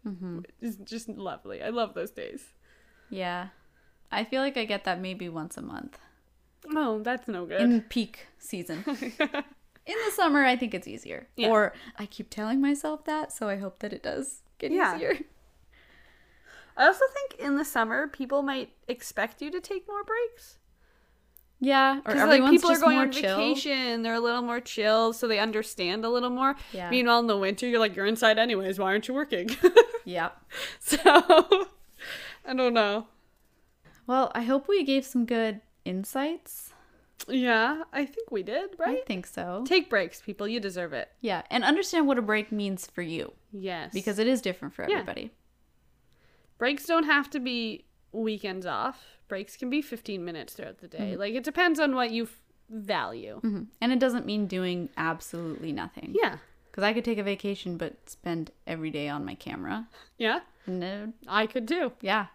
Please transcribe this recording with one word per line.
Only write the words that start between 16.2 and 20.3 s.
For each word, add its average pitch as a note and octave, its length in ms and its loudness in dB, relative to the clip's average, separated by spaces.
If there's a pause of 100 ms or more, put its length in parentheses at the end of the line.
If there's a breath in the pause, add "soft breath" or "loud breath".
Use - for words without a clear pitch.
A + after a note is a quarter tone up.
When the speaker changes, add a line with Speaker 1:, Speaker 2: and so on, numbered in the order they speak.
Speaker 2:
I C4 100 6
also F#4+ 160 6 (100)
think C#5 280 -8
in C#4 160 0
the D4 80 -2
summer, B3 420 0
people C#4 340 -2
might C4+ 280 -4 (180)
expect A3+ 540 -6
you D4 100 -8
to F4+ 80 -6
take F#4 260 -8
more G4+ 200 -8
breaks. A#4 540 -6 (1000 soft breath)